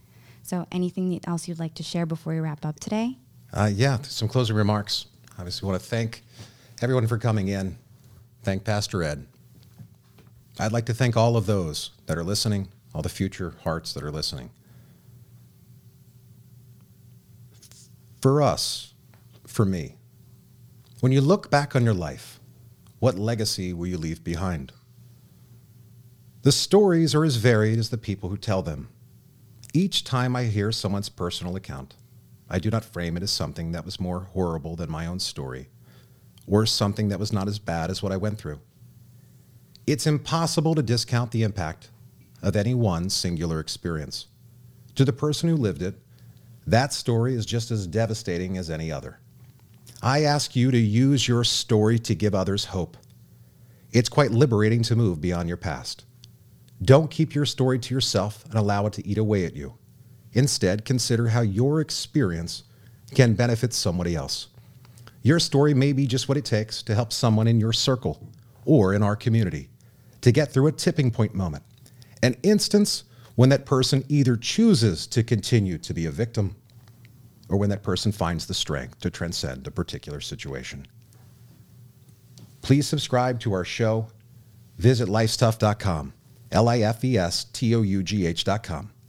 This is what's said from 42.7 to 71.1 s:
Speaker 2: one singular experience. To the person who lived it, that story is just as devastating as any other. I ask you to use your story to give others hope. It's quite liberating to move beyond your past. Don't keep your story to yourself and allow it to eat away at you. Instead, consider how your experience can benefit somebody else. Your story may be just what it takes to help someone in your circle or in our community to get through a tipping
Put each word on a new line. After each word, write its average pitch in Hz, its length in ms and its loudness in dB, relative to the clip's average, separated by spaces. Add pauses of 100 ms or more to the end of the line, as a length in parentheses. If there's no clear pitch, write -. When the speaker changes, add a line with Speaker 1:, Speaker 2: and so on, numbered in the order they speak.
Speaker 2:
one 95 360 2
singular 82 500 -2
experience. - 640 -8 (720)
To 135 80 4
the 127 80 2
person 151 360 -2
who 165 80 2
lived 104 260 -2
it, 95 120 -4 (720)
that 120 260 2
story 120 420 0
is 113 120 -4
just 117 240 -4
as 104 160 -4
devastating 95 720 -4
as 85 100 -8
any 80 240 -6
other. 67 280 -10 (800)
I 143 220 2
ask 147 300 0
you 127 160 4
to 123 80 4
use 117 480 4
your 120 160 2
story 113 580 2
to 110 140 -2
give 101 200 0
others 98 320 0
hope. - 320 -6 (920)
It's 117 200 4
quite 135 220 2
liberating 113 500 4
to 113 140 0
move 92 240 2
beyond 87 280 -2
your 85 80 -4
past. - 480 -8 (800)
Don't 139 280 6
keep - 240 -2
your 143 120 0
story 131 320 0
to 120 160 -6
yourself 107 500 -2
and - 100 -8
allow 104 320 2
it 104 80 -4
to 82 120 -10
eat 101 100 -2
away 104 300 2
at 73 100 -8
you. 71 180 -12 (600)
Instead, 107 500 2
consider 120 440 0
how 117 120 2
your 120 400 2
experience 90 840 -2 (500)
can 120 180 6
benefit 120 400 0
somebody 87 420 -2
else. - 340 -6 (720)
Your 160 180 4
story 147 320 4
may 139 220 2
be 139 120 0
just 120 220 -2
what 139 80 2
it 147 80 -4
takes 110 380 -2
to 107 120 -2
help 113 200 -2
someone 110 340 2
in 117 100 6
your 110 140 2
circle 120 500 -2 (440)
or 107 260 6
in 104 100 2
our 104 140 2
community 98 540 0 (500)
to 123 120 8
get 147 200 2
through 135 140 4
a 156 60 2
tipping 143 380 2